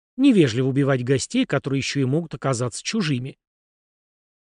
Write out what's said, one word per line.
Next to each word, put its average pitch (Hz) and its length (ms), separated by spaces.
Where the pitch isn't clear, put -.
Невежливо 151 520
убивать 135 360
гостей, 139 400
которые 139 340
еще 139 220
и 135 40
могут 147 300
оказаться 123 480
чужими. 151 560